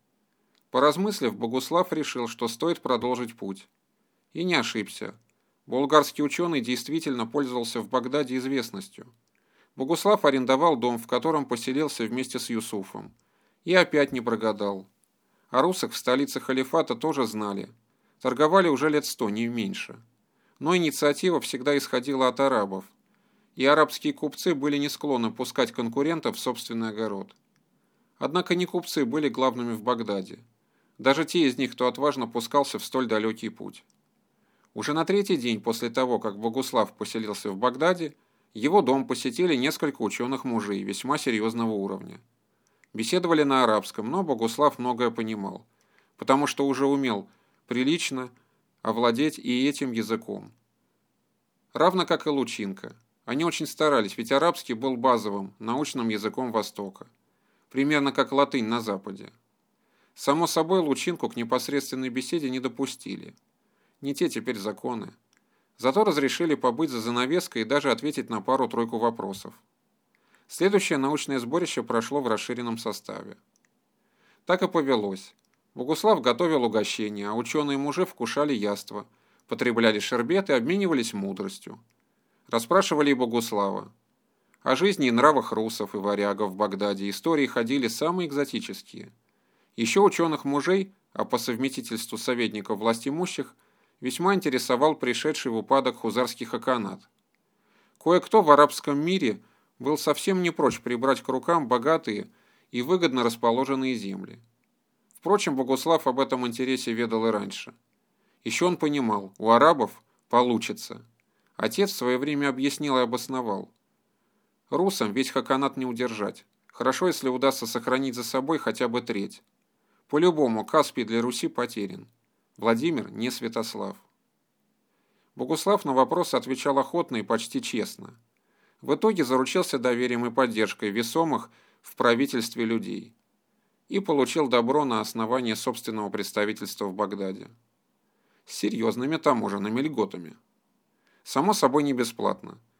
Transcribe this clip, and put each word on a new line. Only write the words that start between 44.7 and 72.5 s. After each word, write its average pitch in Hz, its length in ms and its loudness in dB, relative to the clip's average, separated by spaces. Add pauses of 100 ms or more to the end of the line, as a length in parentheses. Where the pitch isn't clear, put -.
многое 123 320 0
понимал, 110 560 -6 (520)
потому 139 280 4
что 139 200 -2
уже 135 200 0
умел 131 400 0 (400)
прилично 127 640 -2 (520)
овладеть 120 560 0
и 127 280 0
этим 143 260 -2
языком. 107 600 -6 (1200)
Равно 175 340 2
как 160 200 0
и 156 40 0
Лучинка. 113 640 -4 (300)
Они 135 200 -2
очень 160 220 -2
старались, 135 520 2
ведь 117 120 -4
арабский 139 440 2
был 127 220 -2
базовым, 107 600 0
научным 120 520 -2
языком 107 420 -2
Востока. 104 540 -6 (640)
Примерно 139 420 2
как 135 180 2
латынь 139 360 2
на 117 140 -2
Западе. 101 520 -8 (800)
Само 160 320 2
собой, 170 340 2
Лучинку 151 480 -2
к - 80 -10
непосредственной 127 760 -4
беседе 131 400 -4
не 127 100 -4
допустили. - 720 -8 (640)
Не 139 140 -4
те 170 140 0
теперь 117 300 -6
законы. 104 540 -8 (640)
Зато 135 260 4
разрешили 151 500 2
побыть 135 360 0
за 120 100 -4
занавеской 120 640 -2
и - 20 -2
даже 139 260 2
ответить 135 400 -2
на 110 100 -4
пару-тройку 117 580 0
вопросов. 110 560 -4 (920)
Следующее 190 500 2
научное 139 420 -2
сборище 135 420 -2
прошло 117 380 -2
в 123 80 -2
расширенном 117 500 -4